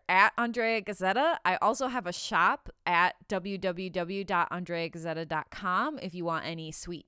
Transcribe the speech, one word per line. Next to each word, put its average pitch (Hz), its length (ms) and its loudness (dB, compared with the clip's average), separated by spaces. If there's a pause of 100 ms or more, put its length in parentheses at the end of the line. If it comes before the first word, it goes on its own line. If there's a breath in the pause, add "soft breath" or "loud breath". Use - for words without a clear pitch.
at 190 280 8
Andrea 226 460 0
Gazzetta. 208 640 2
I 185 180 2
also 247 240 2
have 247 220 -4
a 180 40 -4
shop 185 580 0 (140)
at 175 300 4 (140)
w 196 280 -2
w 185 320 -4
w 185 360 -4
dot 175 260 0
andrea 170 400 -4
gazzetta 165 380 -6
dot 156 220 -4
com 220 500 -2
if 180 120 -8
you 175 120 -8
want 165 200 -2
any 160 280 -8
sweet - 360 -10